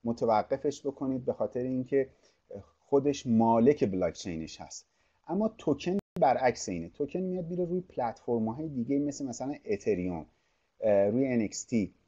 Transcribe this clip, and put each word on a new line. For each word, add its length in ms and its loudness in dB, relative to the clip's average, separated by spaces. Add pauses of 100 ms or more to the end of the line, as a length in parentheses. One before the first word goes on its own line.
متوقفش 800 -2
بکنید 380 -4
به 80 -2
خاطر 280 -4
اینکه 480 -2 (720)
خودش 460 0
مالک 640 6
بلاکچینش 720 -4
هست. 260 -16 (420)
اما 200 -2 (100)
توکن 400 -2 (220)
برعکس 480 2
اینه. 200 -4
توکن 300 -4
میاد 280 -4
میره 180 -4
روی 160 -2
پلتفرم‌های 880 -4
دیگه 300 -2
مثل 280 -2
مثلاً 280 -6 (100)
اتریوم، 600 -2 (540)
اه، 280 4
روی 240 2
ان 100 2
اکس 240 -4
تی 280 0 (120)